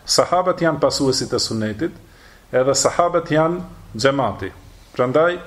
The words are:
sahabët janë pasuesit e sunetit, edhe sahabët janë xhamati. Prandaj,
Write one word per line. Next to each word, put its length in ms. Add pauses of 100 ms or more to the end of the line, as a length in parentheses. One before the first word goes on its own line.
sahabët 580
janë 160
pasuesit 540
e 80
sunetit, 540 (580)
edhe 240
sahabët 560
janë 640
xhamati. 540 (420)
Prandaj, 540